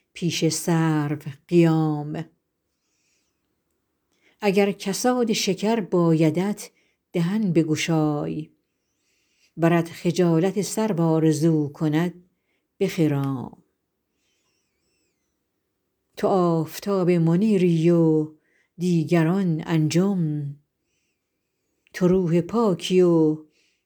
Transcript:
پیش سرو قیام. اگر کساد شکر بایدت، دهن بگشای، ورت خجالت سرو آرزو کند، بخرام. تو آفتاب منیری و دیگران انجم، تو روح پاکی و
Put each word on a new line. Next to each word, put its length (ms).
پیش 340
سرو 720
قیام. 800
اگر 300
کساد 640
شکر 460
بایدت، 880
دهن 400
بگشای، 960
ورت 320
خجالت 720
سرو 400
آرزو 680
کند، 440
بخرام. 840
تو 100
آفتاب 840
منیری 800
و 420
دیگران 880
انجم، 920
تو 140
روح 340
پاکی 600
و 360